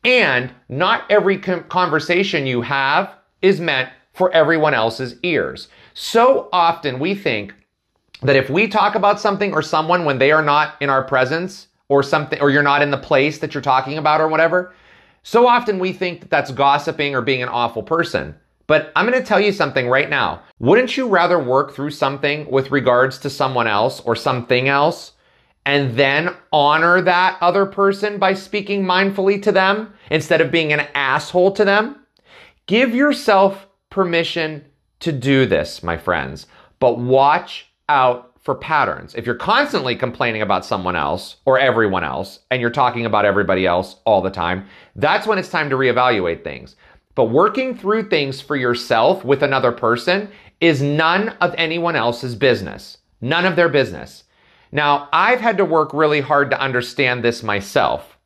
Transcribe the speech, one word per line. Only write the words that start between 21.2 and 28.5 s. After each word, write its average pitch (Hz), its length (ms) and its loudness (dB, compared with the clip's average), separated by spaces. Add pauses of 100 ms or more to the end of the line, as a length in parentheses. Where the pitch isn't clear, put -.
work 135 340 0
through 143 160 -8
something 143 640 -4
with 135 180 0
regards 127 500 2
to 139 120 -6
someone 127 340 -2
else 110 360 -2
or 117 140 -2
something 127 520 -2
else 143 460 0 (520)
and 139 320 0
then 143 320 2 (240)
honor 160 480 4
that 180 400 2
other 180 240 2
person 196 540 -2
by 190 160 2
speaking 202 500 -4